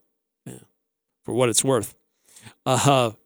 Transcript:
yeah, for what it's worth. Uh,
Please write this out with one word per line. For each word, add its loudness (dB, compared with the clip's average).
yeah, -16
for -8
what 0
it's -2
worth. -2
Uh, 2